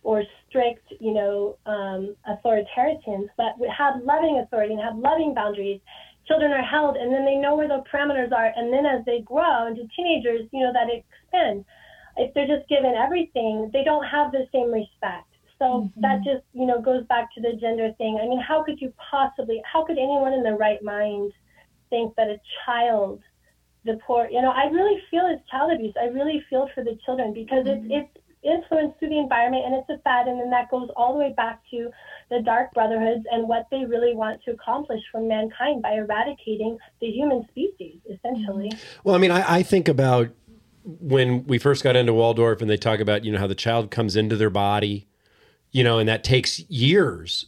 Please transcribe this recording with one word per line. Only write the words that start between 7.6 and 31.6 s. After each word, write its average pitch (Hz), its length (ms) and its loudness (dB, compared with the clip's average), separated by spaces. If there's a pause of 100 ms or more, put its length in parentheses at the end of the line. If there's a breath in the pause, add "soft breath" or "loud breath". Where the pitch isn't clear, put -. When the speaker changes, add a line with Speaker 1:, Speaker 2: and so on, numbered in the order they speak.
Speaker 1:
the 277 240 -2
parameters 277 400 0
are. 226 240 2
And 240 160 -2
then 277 140 2
as 254 200 0
they 240 160 -2
grow 247 460 0
into 233 180 -8 (100)
teenagers, 240 580 -2
you 269 100 0
know, 247 80 2
that 233 220 2
expands. 233 720 -4 (520 loud breath)
If - 160 -2
they're 285 140 0
just 294 220 -2
given 269 260 2
everything, 226 760 -2
they 269 100 2
don't 302 220 2
have 294 260 0
the 262 220 -2
same 240 180 2
respect. 202 540 -6 (320)
So 277 80 0
Speaker 2:
Mm-hmm. 220 360 -2
Speaker 1:
that 202 220 2
just, 262 200 -2 (100)
you 254 120 -2
know, 247 160 2
goes 254 260 0
back 233 280 0
to 226 60 -12
the 233 180 -2
gender 226 380 -2
thing. 220 260 -2
I 226 60 -4
mean, 254 100 0
how 311 240 0
could 302 160 -6
you 262 140 -8 (180)
possibly, 247 580 -2
how 320 140 0
could 320 140 -4
anyone 269 340 0
in 262 120 0
their 214 120 0
right 214 260 0
mind 208 520 -4 (560 soft breath)
think 233 260 -4
that 220 140 0
a 208 80 -8 (280)
child, 226 540 0 (640)
the 220 240 -4
poor, 240 240 2
you 240 100 0
know, 262 100 4
I 262 140 2
really 370 360 2 (100)
feel 339 140 2
it's 349 240 -2
child 302 240 0
abuse. 220 280 -4
I 240 40 0
really 285 440 -2
feel 269 240 0
for 254 120 -8
the 226 200 -6
children 247 280 -4
because 240 320 -2
Speaker 2:
Mm-hmm. 240 260 -2
Speaker 1:
it's, 285 240 -4
it's - 100 -20 (160)
influenced 311 580 0
through 311 100 -4
the 302 100 0
environment, 254 460 0
and 262 100 -2
it's 262 140 -6
a - 120 -8
fad, 254 280 2
and 247 100 -4
then 247 100 -4
that 247 220 0
goes 247 240 -4
all 247 160 2
the 294 80 -2
way 277 160 0
back 226 240 -4 (120)